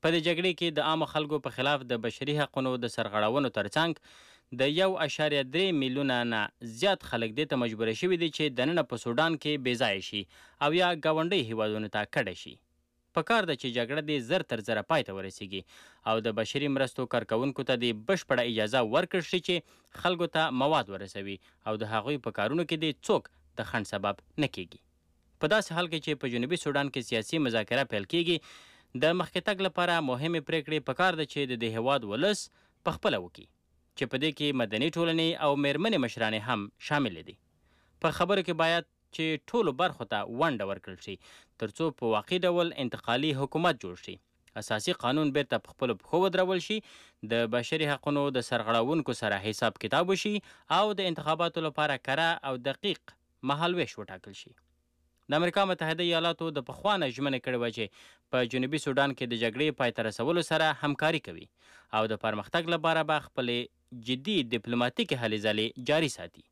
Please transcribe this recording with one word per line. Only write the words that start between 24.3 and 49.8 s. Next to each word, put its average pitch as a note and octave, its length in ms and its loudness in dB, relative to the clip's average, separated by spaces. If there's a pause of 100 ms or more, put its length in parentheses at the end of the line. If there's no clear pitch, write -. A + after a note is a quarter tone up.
نه C3 120 0
کیږي. - 240 -12 (600)
په D#3 120 2
داسې F3+ 260 0
حال F3 120 0
کې D#3+ 140 -4
چې D3 160 -2
په B2 140 -4
جنوبي A#2+ 280 -2
سودان C#3+ 300 0
کې B2 160 -6
سیاسي A#2+ 380 0
مذاکره A#2 440 0
پیل G2+ 220 -4
کیږي، E3+ 240 2 (680)
د E3+ 160 4
مخکې - 300 -4
تګ F#3+ 180 0
لپاره F3 440 2
مهمې D3+ 360 -2
پریکړې D3+ 400 -2
په C3 140 -2
کار F3+ 180 2
ده D3+ 120 0
چې C#3 200 -2
د A#2 100 -2
دې A#2 80 0 (100)
هیواد B2 340 2
ولس F#3+ 320 2 (400)
په D#3+ 140 -2
خپله B2+ 260 0
وکړي، - 220 -20 (500)
چې C#3+ 140 -2
په C3 120 0
دې D#3 140 2
کې C#3+ 260 0
مدني A2 320 0
ټولنې E3 340 2 (140)
او D3 80 4 (160)
میرمنې D#3 380 2
مشرانې A2 420 0
هم A#2+ 120 0 (280)
شاملې A#2 400 0
دي. - 80 -16 (680)
په E3 200 0
خبرو F#3 260 2
کې E3 160 -2
باید E3+ 260 2 (260)
چې D#3+ 360 -2
ټولو G3 280 2
برخو E3+ 320 0
ته G#2+ 80 0 (200)
ونډه C3+ 280 2
ورکړل F#2+ 380 -8
شي، G2 100 -8 (460)
تر G#2+ 160 -4
څو E3 100 0 (140)
په A#2 100 2
واقعي A2 320 0
ډول F3 260 2 (140)
انتقالي B2 560 0
حکومت D#3 420 0
جوړ F2+ 220 -10
شي، F2+ 100 -14 (480)
اساسي G#2+ 400 -2
قانون C#3 320 2
بیرته C3+ 300 0
په - 100 -20
خپلو B2 280 0
پښو E3+ 200 2
ودرول F#3 460 2
شي، G#3+ 100 -2 (540)
د A#2 240 2
بشري D3 340 0
حقونو C#3+ 340 0 (120)
د B2 140 0
سرغړونکو A#2+ 720 2
سره G2+ 260 0
حساب A2 380 -2